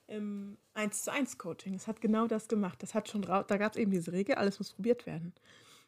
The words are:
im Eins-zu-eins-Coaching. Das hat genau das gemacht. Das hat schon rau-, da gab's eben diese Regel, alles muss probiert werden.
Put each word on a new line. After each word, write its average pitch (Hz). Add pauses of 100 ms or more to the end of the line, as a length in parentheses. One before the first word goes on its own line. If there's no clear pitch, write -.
im 208 (160)
Eins-zu-eins-Coaching. 208
Das 190
hat 220
genau 220
das 220
gemacht. 202
Das -
hat 220
schon 202
rau-, 185
da 202
gab's 208
eben 202
diese 170
Regel, 196
alles 202
muss -
probiert 233
werden. 165 (540)